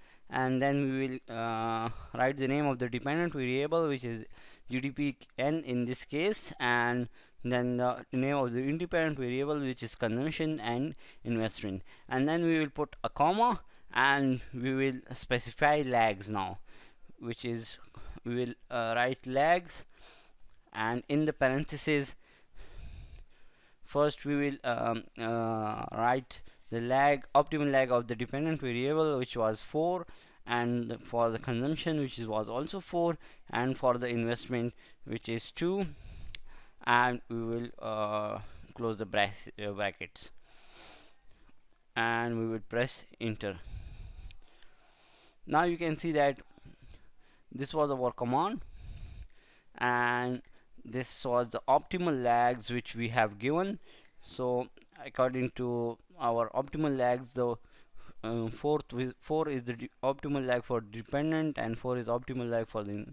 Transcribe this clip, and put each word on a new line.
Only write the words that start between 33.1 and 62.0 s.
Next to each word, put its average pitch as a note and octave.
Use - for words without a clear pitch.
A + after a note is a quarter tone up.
and B2+
for B2
the B2
investment, A#2+
which A2+
is A2+
two, F#3
and B2
we A#2
will, A#2
uh, G#2+
close A2+
the G#2+
brace-, G2+
uh, G2+
brackets, G2
and A#2
we A2+
will A2+
press A#2+
enter. G#2+
Now D3+
you E3+
can E3
see E3+
that C#3+
this C3+
was D3+
our B2+
command, D3
and B2
this -
was A#2+
the A#2+
optimal D3+
lags A#2+
which A#2+
we A#2
have A2
given. E3
So B2
according B2+
to A#2+
our A#2
optimal C#3+
lags, B2
the, A#2+
uh, A2+
fourth D3
wi-, B2+
four D#3
is B2+
the A#2+
de-, A#2
optimal C#3
lag B2
for A#2+
dependent, C#3+
and A#2
four B2+
is A#2